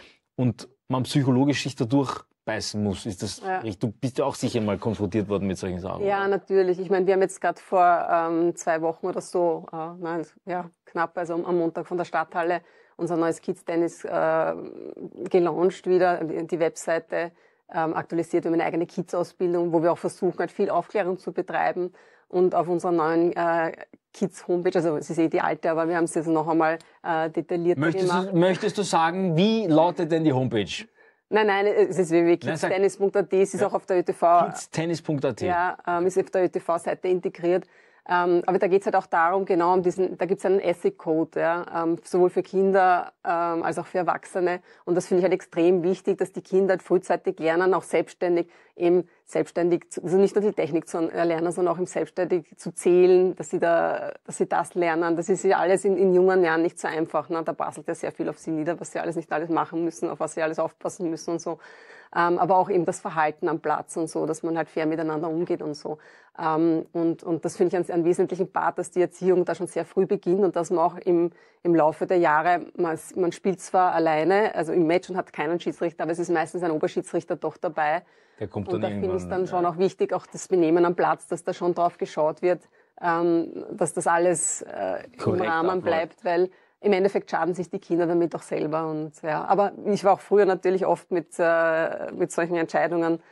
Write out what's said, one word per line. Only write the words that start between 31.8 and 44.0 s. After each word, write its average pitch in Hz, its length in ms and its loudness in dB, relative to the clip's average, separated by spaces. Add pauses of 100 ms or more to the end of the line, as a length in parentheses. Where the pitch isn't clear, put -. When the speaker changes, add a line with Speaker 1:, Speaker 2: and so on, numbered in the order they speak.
Speaker 2:
ist 175 140 0
Speaker 1:
Nein, 170 100 4
sag - 0 -
Speaker 2:
w 170 40 4
w - 20 4
w 170 100 4
kids 160 240 -4
tennis 185 360 0
punkt 196 200 0
a 196 60 2
t, 190 180 2
es 190 120 0
ist 185 80 -4
Speaker 1:
Ja. 202 60 2
Speaker 2:
auch 180 60 -4
auf 190 140 -4
der 190 120 2
Ö 175 40 2
T 185 100 -2
V. 175 320 4
Speaker 1:
Kids - 240 -8
tennis 160 320 -4
punkt 147 240 -2
A 131 80 0
T. 180 140 -4
Speaker 2:
Ja, 175 300 -2 (100)
ähm, 175 180 0
ist 185 140 0
auf 185 100 -2
der 190 140 2
Ö 170 60 2
T 185 100 -6
V-Seite - 480 -4
integriert. 180 580 0 (460)
Ähm, 175 360 2
aber 185 100 2
da 196 100 2
geht's 196 200 2
halt 202 80 0
auch 190 100 0
darum, 180 400 2
genau 175 260 2
um 185 120 2
diesen, 180 340 -2
da 185 80 -2
gibt's 190 180 -2
einen 196 160 2
Ethic-Code, 175 800 -2
ja, 170 440 -2
ähm, 165 200 0
sowohl 180 280 4
für 185 100 0
Kinder, 190 720 2 (100)
ähm, 170 380 -2
als 165 160 -4
auch 151 80 -6
für - 140 -4
Erwachsene. 175 600 -2 (240)